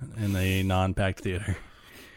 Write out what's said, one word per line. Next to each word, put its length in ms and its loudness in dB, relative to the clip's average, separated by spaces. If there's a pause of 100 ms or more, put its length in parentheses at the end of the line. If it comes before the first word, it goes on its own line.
(180)
in 180 0
a 280 2
non-packed 580 2
theater. 360 -2 (600)